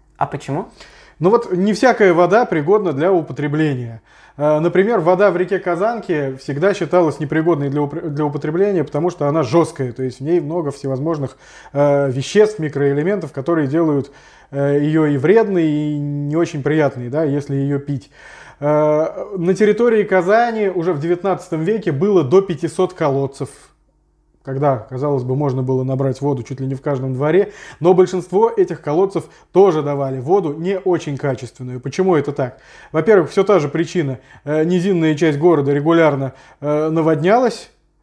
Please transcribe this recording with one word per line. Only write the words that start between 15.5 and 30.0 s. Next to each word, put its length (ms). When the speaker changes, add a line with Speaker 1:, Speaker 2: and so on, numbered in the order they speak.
Speaker 2:
и 320
не 360
очень 280
приятной, 460
да, 140
если 300
ее 240
пить. 320
Э, 680
на 160
территории 500
Казани 640
уже 220
в 80
девятнадцатом 640
веке 300
было 320
до 180
пятисот 520
колодцев. 560
Когда, 340
казалось 440
бы, 140
можно 260
было 220
набрать 360
воду 220
чуть 180
ли 60
не 80
в 80
каждом 320
дворе, 380
но 140
большинство 560
этих 320
колодцев 440
тоже 320
давали 360